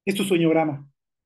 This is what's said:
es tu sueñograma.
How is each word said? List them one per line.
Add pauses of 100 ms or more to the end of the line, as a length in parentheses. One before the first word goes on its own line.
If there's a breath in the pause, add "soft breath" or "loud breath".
es
tu
sueñograma. (380)